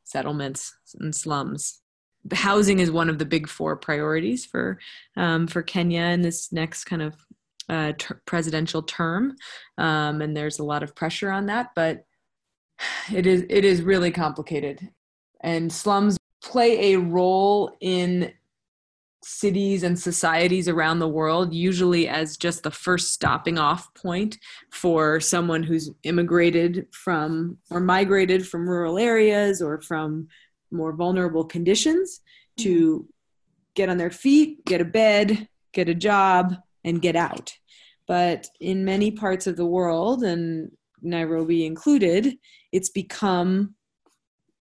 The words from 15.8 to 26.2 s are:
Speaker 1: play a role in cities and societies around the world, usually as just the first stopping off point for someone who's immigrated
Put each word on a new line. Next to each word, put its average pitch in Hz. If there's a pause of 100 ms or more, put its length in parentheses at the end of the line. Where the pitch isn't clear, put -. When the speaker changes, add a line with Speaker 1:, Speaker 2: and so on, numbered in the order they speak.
Speaker 1:
play 233
a 185
role 185
in 180 (880)
cities 196
and 175
societies 175
around 165
the 160
world, 160
usually 175
as 156
just 170
the 151
first -
stopping 160
off 156
point 190 (340)
for 156
someone 170
who's 160 (140)
immigrated 170